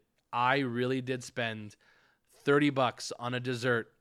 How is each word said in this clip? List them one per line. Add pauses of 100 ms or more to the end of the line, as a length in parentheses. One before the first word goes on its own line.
(320)
I
really
did
spend (720)
thirty
bucks
on
a
dessert